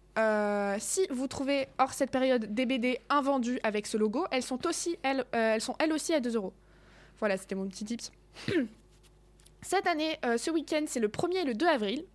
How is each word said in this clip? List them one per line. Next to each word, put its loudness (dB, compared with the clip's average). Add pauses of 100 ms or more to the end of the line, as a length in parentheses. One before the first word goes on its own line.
(180)
euh, 2
si 0
vous -2
trouvez 0 (120)
hors 4
cette 0
période 2
des 0
B 0
D 0 (100)
invendues 2
avec 0
ce -2
logo, 2
elles 0
sont -4
aussi, -2
elles, 0 (140)
euh, 2
elles -2
sont -6
elles 2
aussi 0
à 4
deux -2
euros. -2 (680)
Voilà, 2
c'était -6
mon -4
petit -8
tips. -8 (360)
<clears throat> -2 (1080)
Cette 0
année, 0
euh, 2
ce -2
week-end, 0
c'est -4
le 0
premier -2
et 0
le -2
deux 2
avril. 0 (120)